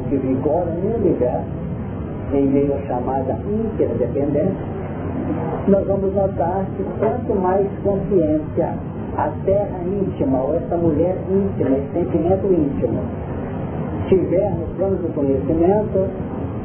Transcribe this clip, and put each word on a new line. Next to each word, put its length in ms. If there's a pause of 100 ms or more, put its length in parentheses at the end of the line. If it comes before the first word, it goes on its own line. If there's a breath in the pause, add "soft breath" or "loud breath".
que 80
vigora 480
no 300
universo, 500 (880)
em 140
meio 260
à 140
chamada 500 (100)
interdependência, 1300 (920)
nós 180
vamos 280
notar 520 (100)
que 80 (160)
quanto 400
mais 280 (160)
consciência 880 (440)
a 140 (140)
terra 380
íntima, 600
ou 120
essa 220
mulher 400 (100)
íntima, 480
esse 160
sentimento 600
íntimo, 480 (1080)
tiver 440
no 160 (100)
plano 200
do 180
conhecimento 920 (580)